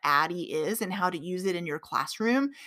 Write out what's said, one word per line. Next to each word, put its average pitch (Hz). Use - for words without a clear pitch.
Addie 156
is 156
and 190
how 180
to 175
use 180
it 185
in 175
your 151
classroom. 233